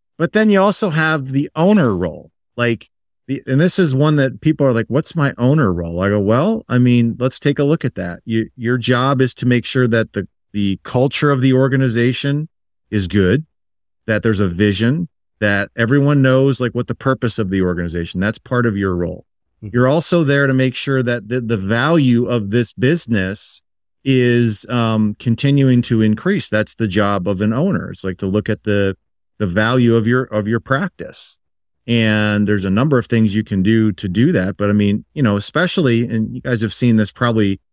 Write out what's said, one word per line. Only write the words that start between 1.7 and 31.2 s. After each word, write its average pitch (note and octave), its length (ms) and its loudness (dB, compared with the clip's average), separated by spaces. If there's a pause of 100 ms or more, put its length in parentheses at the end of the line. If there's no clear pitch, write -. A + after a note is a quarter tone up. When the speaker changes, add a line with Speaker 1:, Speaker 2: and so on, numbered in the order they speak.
Speaker 1:
role. D#2 360 -6 (260)
Like, A#2 320 -2 (380)
the, C3+ 200 -8
and C3+ 140 2
this F3 180 2
is D#3 160 2
one D3+ 220 2
that C3 240 0
people D3+ 260 0
are B2+ 60 2
like, A2+ 140 -2
"What's - 300 -4
my C#3+ 200 0
owner B2 380 2
role?" E2+ 260 -4
I G2+ 100 2
go, G#2 100 2
"Well, A#2 480 0
I B2 100 0
mean, A#2+ 400 2
let's B2+ 220 -4
take C#3+ 180 0
a D3 60 0
look C#3+ 200 0
at B2+ 120 -6
that. F2 280 -8
You, A2+ 320 -2
your B2 220 -2
job B2+ 420 0
is B2+ 140 0
to - 120 -6
make B2 200 2
sure B2+ 220 0
that A2+ 240 0
the, G2 160 -6 (240)
the G2 320 -2
culture C#3+ 480 0
of C3 80 0
the C3 120 2
organization C3 960 0 (420)
is G2+ 180 -2
good, G2+ 360 2 (640)
that A2 160 -2
there's G#2+ 180 0
a G2 80 2
vision, G#2 600 0 (320)
that G2+ 360 -2
everyone C#3 460 2
knows, C3 380 2
like, B2 120 -2
what A#2+ 140 -4
the A2+ 80 -6
purpose B2+ 440 -2
of G2 120 -2
the F#2+ 120 0
organization, F2 580 -4
that's G#2 180 -2
part B2 260 -2
of G#2 120 0
your G2 180 -2
role. F2 320 -6 (360)
Speaker 2:
Mm-hmm. G#2 120 -8
Speaker 1:
You're B2 140 4
also E3 340 2
there C#3 240 2
to C3+ 80 2
make C3 220 0
sure C3+ 260 -2
that A#2 260 -4
the, B2 120 -2
the A2+ 160 -2
value A#2+ 680 2
of G#2 260 -2
this A#2+ 200 0
business A2 880 -2 (440)
is, A#2+ 640 2
um, A2 500 -2
continuing C3 640 2
to A2+ 180 0
increase. A2 480 0
That's G#2+ 280 -4
the A2+ 100 -2
job G2+ 400 0
of G2 140 -2
an G#2+ 120 0
owner. C#3+ 380 -2
It's, - 140 -10
like, F#2 140 -6
to G2+ 80 -6
look G2+ 220 -2
at G#2 140 -4
the, G2+ 340 0 (420)
the G#2 100 -2
value A#2 480 2
of A2 100 0
your, B2+ 160 0
of G#2+ 240 -4
your A2+ 140 -2
practice." - 800 -8 (460)